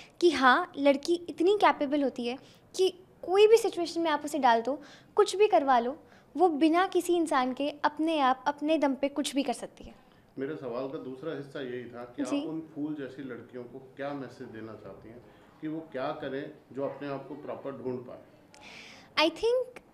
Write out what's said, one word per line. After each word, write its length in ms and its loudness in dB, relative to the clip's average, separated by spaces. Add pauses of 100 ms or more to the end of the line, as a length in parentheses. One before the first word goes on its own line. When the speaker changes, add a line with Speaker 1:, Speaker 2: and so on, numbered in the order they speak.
(200)
Speaker 1:
कि 100 6
हाँ, 480 4
लड़की 360 4
इतनी 400 0
capable 480 4
होती 240 -2
है 120 -6 (380)
कि 180 2 (280)
कोई 240 6
भी 100 8
situation 440 -2
में 100 0
आप 140 -2
उसे 140 -4
डाल 240 6
दो, 200 -4 (340)
कुछ 200 4
भी 100 6
करवा 320 4
लो, 200 -2 (380)
वो 120 6
बिना 380 4
किसी 300 0
इंसान 360 0
के 180 -4
अपने 480 -2
आप, 280 2
अपने 320 0
दम 160 2
पे 140 -2
कुछ 260 -6
भी 80 0
कर 100 -4
सकती 320 -16
है। 240 -20 (300)
Speaker 2:
मेरे 180 -6
सवाल 320 -6
का 100 -10
दूसरा 380 -10
हिस्सा 240 -12
यही 240 -8
था 320 -16
कि 80 -6
Speaker 1:
जी। 180 -4
Speaker 2:
आप 60 -8
उन 120 -8 (140)
फूल 200 -6
जैसी 280 -12
लड़कियों 420 -14
को 140 -18 (180)
क्या 180 -8
message 340 -12
देना 240 -14
चाहती 360 -18
हैं 140 -20 (380)
कि 80 -10
वो 120 -8 (120)
क्या 140 -6
करें 440 -8 (220)
जो 120 -6
अपने 240 -8
आप 200 -8
को 60 -14
proper 380 -10
ढूंढ 260 -8
पाए? 1300 -6
Speaker 1:
I 40 -2
think 500 -2 (120)